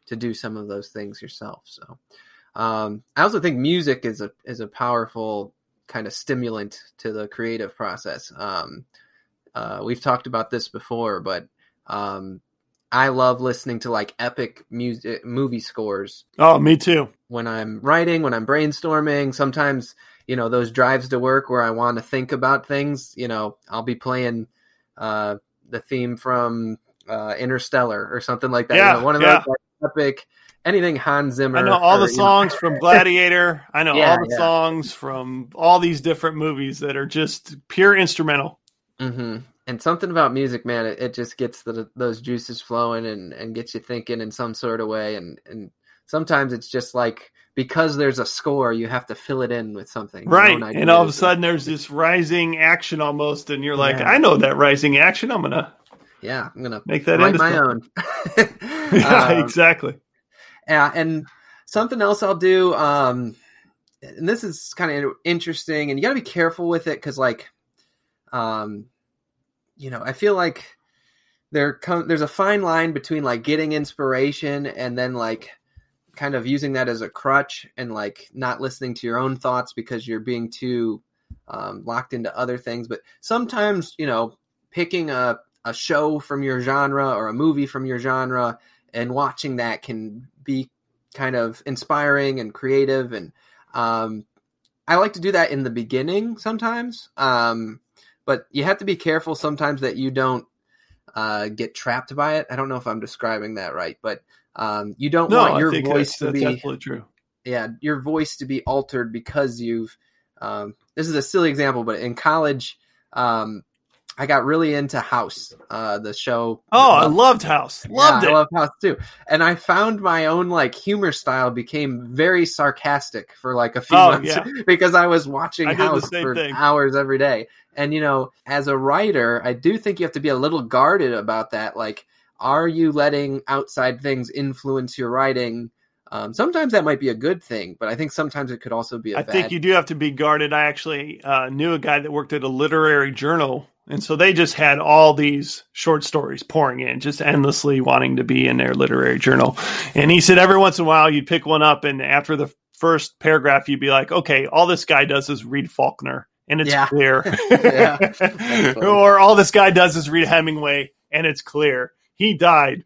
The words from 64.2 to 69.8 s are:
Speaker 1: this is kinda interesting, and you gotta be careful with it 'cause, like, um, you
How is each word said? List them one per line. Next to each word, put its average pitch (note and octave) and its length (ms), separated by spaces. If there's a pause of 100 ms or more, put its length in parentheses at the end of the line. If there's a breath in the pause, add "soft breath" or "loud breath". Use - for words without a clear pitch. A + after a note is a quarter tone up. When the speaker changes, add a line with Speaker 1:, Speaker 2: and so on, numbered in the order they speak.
Speaker 1:
this A#3 160
is - 300
kinda C#3+ 380 (120)
interesting, D#3+ 640
and C#3 80
you C#3+ 40
gotta C4 120
be B3+ 80
careful E3+ 460
with E3 180
it D#3 160
'cause, C3 160
like, B2 300 (840)
um, A2 540 (920)
you C3+ 140